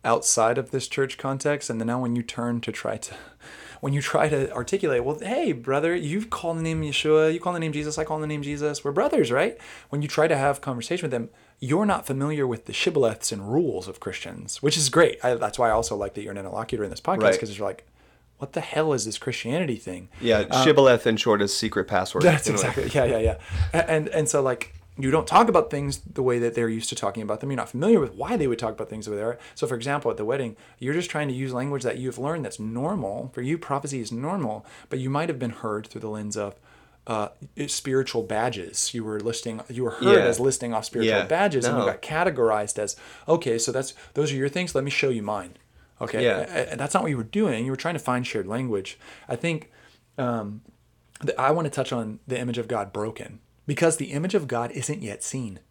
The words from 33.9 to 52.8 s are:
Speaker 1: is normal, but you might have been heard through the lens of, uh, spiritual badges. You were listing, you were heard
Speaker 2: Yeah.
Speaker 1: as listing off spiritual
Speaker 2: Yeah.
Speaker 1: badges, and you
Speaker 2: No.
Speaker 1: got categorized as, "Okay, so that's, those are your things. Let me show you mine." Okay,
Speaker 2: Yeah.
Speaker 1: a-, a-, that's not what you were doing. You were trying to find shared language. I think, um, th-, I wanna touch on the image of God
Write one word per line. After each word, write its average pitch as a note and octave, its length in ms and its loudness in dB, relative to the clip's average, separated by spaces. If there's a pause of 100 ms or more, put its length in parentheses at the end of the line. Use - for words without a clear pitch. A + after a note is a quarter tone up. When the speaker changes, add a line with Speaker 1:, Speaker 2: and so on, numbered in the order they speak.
Speaker 1:
is G#2+ 100 -8
normal, B2 540 -4 (240)
but C3 100 -4
you C3 100 -2
might D3+ 200 0
have C3+ 100 -4
been A#2+ 120 -4
heard G#2+ 360 -6
through A2+ 140 -12
the A2 80 -8
lens G#2+ 260 -6
of, G2+ 200 -4 (520)
uh, G#2+ 220 -2 (380)
spiritual C3 540 0
badges. G#2+ 720 -2
You A#2 120 -6
were G#2+ 160 -4
listing, A2+ 480 -4
you B2 160 -2
were A2+ 60 0
heard - 280 6
Speaker 2:
Yeah. - 60 6
Speaker 1:
as A#2 140 2
listing B2 340 0
off A2 120 -2
spiritual A2 340 2
Speaker 2:
Yeah. F2+ 60 2
Speaker 1:
badges, D#3 400 2
and C3+ 120 2
you - 80 4
Speaker 2:
No. - 20 -
Speaker 1:
got - 140 -2
categorized B2 760 0
as, G#2 180 -4 (320)
"Okay, D#3 300 2
so A#2 140 0
that's, C3 220 -4 (200)
those C#3+ 180 2
are C#3 40 -2
your C#3 140 0
things. F3+ 260 -4
Let C#3 80 2
me C#3 80 -2
show C#3 180 2
you A2+ 140 0
mine." G2+ 340 -6 (420)
Okay, A2+ 240 -2
Speaker 2:
Yeah. G#2+ 180 4
Speaker 1:
a-, - 320 -4
a-, - 20 -6
that's C#3 180 -4
not F#3 100 2
what E3 60 -2
you C#3 80 -2
were A2+ 60 -4
doing. B2+ 420 0
You C3 60 -2
were C3 60 -4
trying E3 180 -4
to C#3 40 -4
find B2 280 -2
shared G2+ 180 -4
language. A2 540 -4 (280)
I C3 80 -4
think, D#3+ 360 -4 (460)
um, A2 440 -4 (640)
th-, - 140 -2
I C3+ 120 4
wanna D#3+ 180 2
touch C3+ 240 -4
on G#2+ 340 -6
the B2+ 120 -2
image A#2+ 180 -4
of A2+ 100 -4
God G2+ 260 -2